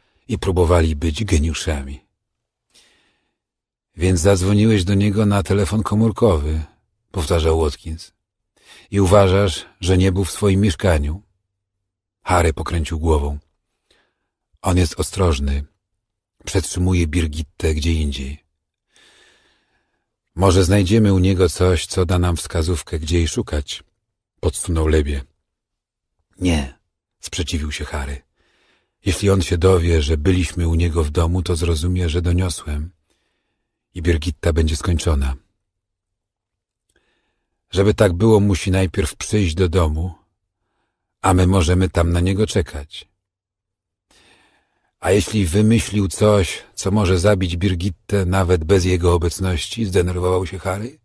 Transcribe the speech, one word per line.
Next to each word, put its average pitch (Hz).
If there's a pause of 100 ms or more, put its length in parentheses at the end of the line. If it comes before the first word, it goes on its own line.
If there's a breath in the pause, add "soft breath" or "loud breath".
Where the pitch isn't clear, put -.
(280)
i 101
próbowali 85
być 80
geniuszami. 76 (2000 soft breath)
Więc 87
zadzwoniłeś 101
do 101
niego 104
na 101
telefon 101
komórkowy, 90 (460)
powtarzał 80
Watkins. 78 (800 loud breath)
I 101
uważasz, 98 (140)
że 90
nie 92
był 95
w -
swoim 98
mieszkaniu? 90 (1000)
Harry 85
pokręcił 80
głową. 73 (1200)
On 90
jest 87
ostrożny. 71 (800)
Przetrzymuje 90
Birgittę 78
gdzie 78
indziej. 71 (1900 soft breath)
Może 92
znajdziemy 101
u 92
niego 92
coś, 90
co 92
da 90
nam 90
wskazówkę, 85
gdzie 78
jej 80
szukać, - (580)
podsunął 80
Lebie. 71 (1160)
Nie, 78 (420)
sprzeciwił 76
się 78
Harry. 69 (840)
Jeśli 98
on 95
się 87
dowie, 85
że 78
byliśmy 87
u 82
niego 82
w 76
domu, 85
to 87
zrozumie, 85
że 85
doniosłem. 85 (1040)
I 85
Birgitta 80
będzie 78
skończona. 71 (2250)
Żeby 98
tak 101
było, 107
musi 101
najpierw 95
przyjść 95
do 90
domu, 82 (1080)
a 92
my 92
możemy 90
tam 85
na 87
niego 95
czekać. - (1900 soft breath)
A 90
jeśli 101
wymyślił 104
coś, 104 (120)
co -
może 95
zabić 92
Birgittę 95
nawet 90
bez 90
jego 90
obecności, 87
zdenerwował 92
się 95
Harry? 101